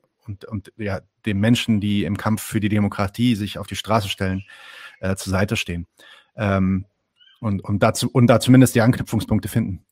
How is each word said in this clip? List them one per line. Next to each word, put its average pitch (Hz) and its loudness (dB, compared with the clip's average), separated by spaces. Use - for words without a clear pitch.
und, 101 -14
und, - -12
ja, 98 -8
den 101 -2
Menschen, 113 2
die 101 0
im 95 -2
Kampf 107 -2
für - -4
die 104 0
Demokratie 104 0
sich 98 -8
auf 101 -10
die 98 -10
Straße 98 0
stellen, 95 -4
äh, 95 -2
zur 95 -8
Seite 98 0
stehen. 85 -6
Ähm, 98 0
und, 101 -4
und 101 -2
dazu, 113 0
und 120 4
da 113 6
zumindest 127 6
die 117 6
Anknüpfungspunkte 110 0
finden. 98 -4